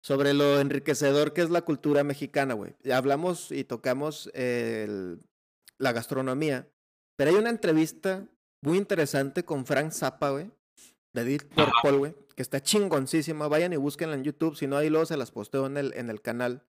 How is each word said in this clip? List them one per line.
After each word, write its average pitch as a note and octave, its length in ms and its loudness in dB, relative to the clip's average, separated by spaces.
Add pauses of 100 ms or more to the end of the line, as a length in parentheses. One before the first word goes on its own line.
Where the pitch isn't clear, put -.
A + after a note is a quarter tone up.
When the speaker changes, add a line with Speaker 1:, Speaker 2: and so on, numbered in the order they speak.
Speaker 1:
Sobre C#3+ 300 2
lo C#3+ 280 4
enriquecedor C#3+ 720 0
que F3 80 0
es E3 80 2
la E3+ 140 2
cultura C#3+ 420 2
mexicana, C#3 480 -2
güey. G2 280 -8
Ya C3 160 2
hablamos D3+ 540 0
y C#3 140 -4
tocamos C3+ 680 -4
el, A2 840 -4 (600)
la C3 120 2
gastronomía, C3 760 -4 (500)
pero C#3 140 4
hay F3+ 60 6
una A3+ 120 2
entrevista F#3 760 0 (380)
muy D#3+ 140 2
interesante E3 680 0
con C#3 220 -4
Frank D3+ 240 0
Zappa, C#3+ 400 -2
güey, D#3 180 -6 (640)
de A#2+ 120 -4
Deep C#3+ 180 -2 (120)
Speaker 2:
Ajá. C#3+ 160 4 (120)
Speaker 1:
Purple, C#3 160 6
güey, D3+ 160 -2 (200)
que - 60 -8
está C3+ 200 -4
chingoncísima. D#3 880 0
Vayan E3+ 260 2
y D#3 40 0
búsquenla D3 380 -2
en C3 80 -6
YouTube, D3+ 340 -2
si D3 80 -4
no, C#3 120 -2
ahí D3+ 120 2
luego D#3+ 160 4
se D#3 120 -4
las B2 140 -4
posteo C3+ 360 -4
en C#3+ 100 -6
el, C#3 180 -4
en A#2+ 140 -8
el A2 120 -8
canal A#2+ 520 -4